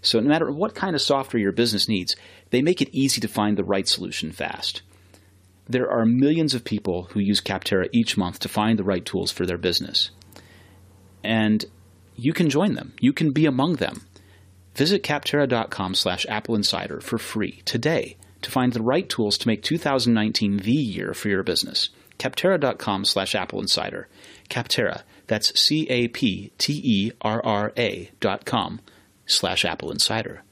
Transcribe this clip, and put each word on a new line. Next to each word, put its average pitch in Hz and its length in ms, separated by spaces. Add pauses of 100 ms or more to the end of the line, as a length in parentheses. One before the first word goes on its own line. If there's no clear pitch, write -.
So - 180
no 113 100
matter 156 220
what 170 240
kind 185 220
of 131 60
software 135 380
your 98 120
business 113 340
needs, 98 300 (340)
they 123 120
make 175 180
it - 120
easy 135 280
to 107 80
find 104 300
the 98 60
right 98 220
solution - 460
fast. - 480 (880)
There 123 200
are 113 160
millions 143 480
of 120 100
people 90 460
who 104 100
use 101 220
Capterra 92 500
each 117 240
month 90 220
to - 100
find 107 300
the 101 60
right 92 200
tools 90 260
for - 140
their 90 140
business. - 540 (1080)
And 107 400 (540)
you 127 160
can 165 160
join 156 240
them. - 280
You 131 120
can 156 200
be 151 120
among 143 320
them. - 300 (680)
Visit 196 260
capterra 147 440
dot 120 220
com 95 260
slash 92 320
apple 110 280
insider 95 480
for - 160
free - 480
today 123 500 (240)
to - 100
find 127 220
the 113 100
right 135 280
tools 104 260
to - 120
make 107 140
two 156 140
thousand 131 380
nineteen 107 420
the 101 160
year 101 400
for - 160
your 98 140
business. - 480 (280)
capterra 180 400
dot 139 200
com 98 260
slash - 300
apple 98 260
insider. - 480 (400)
Capterra, - 540 (240)
that's - 340
C 156 300
A 123 180
P 101 480
T 147 260
E 107 280 (100)
R 110 240
R 104 320
A 92 340 (100)
dot 101 260
com 104 340 (460)
slash 92 400
apple 82 240
insider. - 600